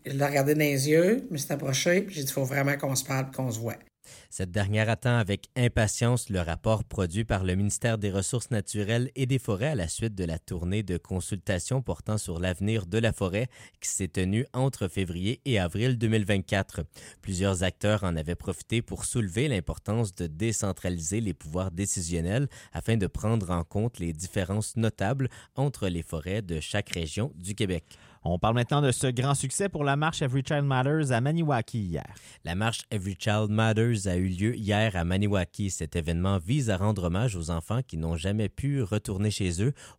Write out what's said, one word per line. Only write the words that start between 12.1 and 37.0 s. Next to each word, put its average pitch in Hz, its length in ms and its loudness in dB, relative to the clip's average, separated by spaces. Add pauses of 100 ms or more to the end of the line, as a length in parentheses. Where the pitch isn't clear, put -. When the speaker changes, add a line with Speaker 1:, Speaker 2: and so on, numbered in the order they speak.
Speaker 2:
sur 87 220 -4
l'avenir 92 480 0
de 87 100 -2
la 113 160 4
forêt 98 360 0 (340)
qui - 80 -6
s'est 95 180 -2
tenue 98 460 0
entre 127 340 0
février 92 560 -2
et 120 140 2
avril 107 400 0
deux 113 100 2
mille 110 160 4
vingt-quatre. 95 600 0 (340)
Plusieurs 95 440 0
acteurs 104 400 2
en 87 120 0
avaient 78 180 -2
profité - 460 -4
pour - 240 -6
soulever 110 440 0
l'importance 104 640 -2
de 87 120 -4
décentraliser 92 960 -2
les 98 140 -2
pouvoirs 90 360 -4
décisionnels 87 800 0 (240)
afin 110 240 0
de 98 100 2
prendre 107 440 0
en 87 140 0
compte 113 340 -2
les 85 160 -2
différences 95 600 -4
notables 113 520 0 (260)
entre 131 340 -2
les 87 140 -2
forêts 87 380 -4
de 82 200 -4
chaque - 300 -4
région 90 440 -2
du 90 200 -8
Québec. 92 300 0 (400)
Speaker 3:
On 87 140 0
parle 110 180 4
maintenant 143 260 2
de 135 80 4
ce 135 160 0
grand 131 300 0
succès 196 320 -2
pour 147 160 -4
la 139 100 2
marche 156 280 0
Every 135 240 0
Child 143 180 0
Matters 139 480 2
à 117 80 4
Maniwaki 143 580 0
hier. 87 360 -4 (300)
Speaker 2:
La 82 120 -4
marche 113 340 -2
Every 98 280 -4
Child 107 300 2
Matters 110 600 2
a 90 80 2
eu 92 100 2
lieu 95 300 0
hier 104 400 2
à 85 80 0
Maniwaki. 98 680 0
Cet 78 240 -6
événement 87 440 2
vise 113 300 0
à 98 80 2
rendre 95 280 2